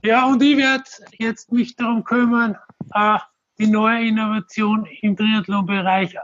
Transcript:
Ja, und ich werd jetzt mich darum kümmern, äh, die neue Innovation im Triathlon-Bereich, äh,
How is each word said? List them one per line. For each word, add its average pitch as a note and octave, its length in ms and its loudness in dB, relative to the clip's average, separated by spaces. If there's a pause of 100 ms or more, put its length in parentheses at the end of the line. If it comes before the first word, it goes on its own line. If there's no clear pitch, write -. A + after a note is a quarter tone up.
Ja, A#3+ 240 2
und C4 140 2
ich C#4+ 160 4
werd C4 300 0 (320)
jetzt A3+ 320 -6
mich A#3+ 240 -2
darum A#3 280 -2
kümmern, A#3 520 0 (400)
äh, G#3 220 2 (420)
die G#3+ 80 2
neue A3 400 2
Innovation G#3+ 800 -2 (140)
im G#3 140 0
Triathlon-Bereich, G3 1000 -2
äh, - 80 -12